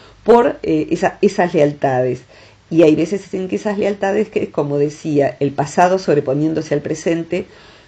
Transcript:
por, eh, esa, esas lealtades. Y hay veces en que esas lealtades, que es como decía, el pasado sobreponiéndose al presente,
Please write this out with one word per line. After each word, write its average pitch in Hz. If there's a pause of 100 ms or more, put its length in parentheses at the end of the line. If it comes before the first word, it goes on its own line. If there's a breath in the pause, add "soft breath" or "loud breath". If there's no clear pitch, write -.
(240 loud breath)
por, -
eh, 156
esa, -
esas 180
lealtades. 139 (480 soft breath)
Y 165
hay 151
veces 185
en 185
que 196
esas 202
lealtades, 202
que -
es -
como 143
decía, 143
el 143
pasado 175
sobreponiéndose 151
al 147
presente, 165 (440 loud breath)